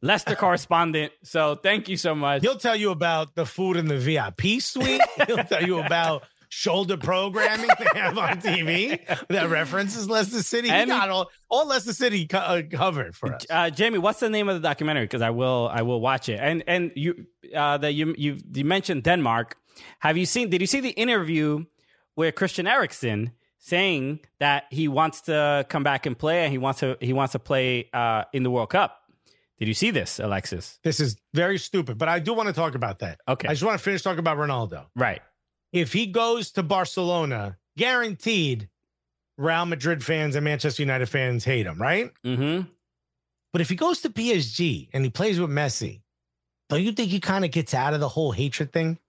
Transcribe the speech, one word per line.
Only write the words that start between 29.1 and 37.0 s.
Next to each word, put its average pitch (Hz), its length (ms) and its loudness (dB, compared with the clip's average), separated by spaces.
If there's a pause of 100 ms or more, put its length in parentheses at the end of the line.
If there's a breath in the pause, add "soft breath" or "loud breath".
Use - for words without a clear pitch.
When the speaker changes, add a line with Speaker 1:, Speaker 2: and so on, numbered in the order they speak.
Speaker 1:
Did 107 80 0
you 110 80 0
see 226 160 2
this, 127 280 -2
Alexis? 98 640 -4
Speaker 2:
This 160 160 0
is 127 160 0 (160)
very 175 280 2
stupid, 123 400 -4
but 160 100 2
I 170 80 2
do 175 160 -2
wanna 220 200 -2
talk 160 200 -2
about 117 260 -4
that. 87 280 -10
Speaker 1:
Okay. 127 200 -2
Speaker 2:
I 151 40 0
just 143 120 -2
wanna 208 140 0
finish 196 240 -2
talking 185 160 -2
about 160 220 0
Ronaldo. 113 560 -4
Speaker 1:
Right. 117 260 -2 (500)
Speaker 2:
If 170 220 0
he 220 140 0
goes 226 460 0
to 190 100 0
Barcelona, 165 920 0 (220)